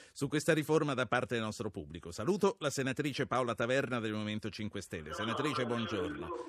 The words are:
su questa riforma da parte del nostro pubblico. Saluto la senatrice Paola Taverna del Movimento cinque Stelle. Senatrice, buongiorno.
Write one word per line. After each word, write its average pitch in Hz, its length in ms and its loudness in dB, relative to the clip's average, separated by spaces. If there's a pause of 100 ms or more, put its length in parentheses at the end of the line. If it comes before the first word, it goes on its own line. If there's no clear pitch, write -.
(120)
su - 160 -2
questa 156 260 4
riforma 151 400 4
da 120 120 2
parte 123 280 2
del 113 80 2
nostro 107 280 -4
pubblico. 85 420 -10
Saluto 180 480 2
la 143 100 2
senatrice 135 560 0
Paola 120 280 2
Taverna 123 440 2
del 110 140 0
Movimento 107 380 -2
cinque 101 320 -6
Stelle. 78 320 -8
Senatrice, 123 500 0
buongiorno. 107 640 -2 (200)